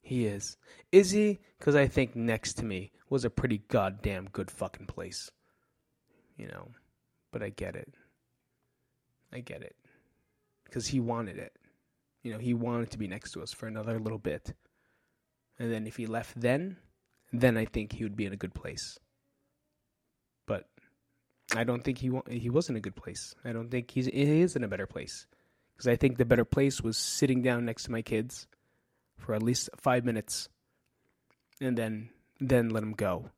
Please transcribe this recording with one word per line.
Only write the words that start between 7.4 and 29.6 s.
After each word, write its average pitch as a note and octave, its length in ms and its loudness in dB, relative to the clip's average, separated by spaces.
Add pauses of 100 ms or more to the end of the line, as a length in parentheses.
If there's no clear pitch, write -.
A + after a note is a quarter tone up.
I G#2 80 -6
get F#2+ 260 -8
it. - 180 -14 (1400)
I B2+ 80 -12
get - 220 -12
it. - 140 -16 (920)
'Cause A#2 160 -6
he C3+ 140 0
wanted A#2 360 -2
it. - 180 -14 (680)
You A#2 100 -8
know, A2 60 -8
he A#2+ 160 0
wanted A#2 380 -2
to A2 60 -12
be G#2+ 80 -4
next F#2+ 260 -8
to D#2+ 100 -10
us - 100 -10
for - 140 -12
another A2 320 -4
little A2 200 -4
bit. E2+ 360 -6 (1040)
And A#2+ 120 -4
then A2 160 -4
if A2+ 100 -12
he A2+ 100 -6
left A2+ 340 -6
then, D3+ 380 0 (540)
then A#2+ 260 4
I A2+ 80 0
think G#2+ 260 -4
he A#2 120 -6
would G#2 120 -6
be G#2+ 80 0
in F#2+ 80 -4
a G2+ 60 -8
good F#2 160 -8
place. - 440 -10 (1500)
But G#2 220 -4 (840)
I A2+ 100 2
don't A#2+ 200 0
think C3 140 -2
he C3 120 -2
wa-, B2+ 160 -2
he A#2+ 220 -4
was C#3 220 2
in A#2+ 60 -2
a G#2+ 40 -4
good G2 160 -8
place. - 380 -12 (100)
I A#2+ 80 -6
don't A#2 180 -6
think B2 200 -4
he's, B2+ 160 0
he C#3+ 340 4
is F3 160 4
in B2 80 0
a G#2+ 40 -4
better G2 180 -4
place. - 400 -12 (500)
'Cause - 100 -2
I A#2+ 80 8
think B2 240 4
the B2+ 60 6
better A#2+ 200 6
place C#3 360 4
was A2+ 160 -2
sitting C3 440 2
down A#2+ 240 2
next A#2 200 -4
to - 80 -6
my A2+ 100 -2
kids A2+ 460 -2 (680)
for - 160 -6
at G#2+ 120 0
least A#2+ 320 0